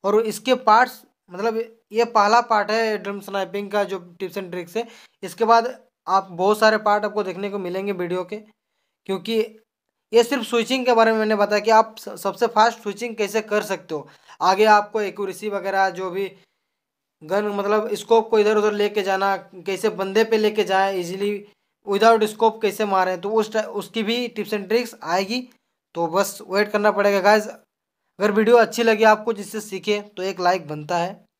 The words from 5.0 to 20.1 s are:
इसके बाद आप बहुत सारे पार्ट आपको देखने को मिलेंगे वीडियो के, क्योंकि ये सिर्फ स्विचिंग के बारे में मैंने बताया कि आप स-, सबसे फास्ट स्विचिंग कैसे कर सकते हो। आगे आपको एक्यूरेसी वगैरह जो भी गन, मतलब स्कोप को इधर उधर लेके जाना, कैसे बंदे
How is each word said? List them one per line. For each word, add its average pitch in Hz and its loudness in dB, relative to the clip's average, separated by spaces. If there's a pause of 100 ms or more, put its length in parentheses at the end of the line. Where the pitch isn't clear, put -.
इसके 196 -4
बाद 233 2 (240)
आप 185 0
बहुत 190 0
सारे 220 6
पार्ट 208 0
आपको 208 -4
देखने 190 -6
को 202 -8
मिलेंगे 190 -6
वीडियो 180 -4
के, 208 -10 (680)
क्योंकि 190 -4 (760)
ये 226 6
सिर्फ 247 -2
स्विचिंग 240 -2
के 247 4
बारे 226 4
में 220 0
मैंने 214 0
बताया 208 2
कि 214 0
आप 220 4
स-, - -14
सबसे 196 -4
फास्ट 226 2
स्विचिंग 214 -8
कैसे 214 -2
कर 208 -2
सकते 170 -8
हो। 139 -10 (340)
आगे 190 4
आपको 214 2
एक्यूरेसी 196 -6
वगैरह 190 0
जो 180 -8
भी 185 -6 (920)
गन, 190 -2
मतलब 208 -2
स्कोप 226 2
को 220 4
इधर 214 4
उधर 208 2
लेके 208 -2
जाना, 190 0
कैसे 190 -6
बंदे 196 0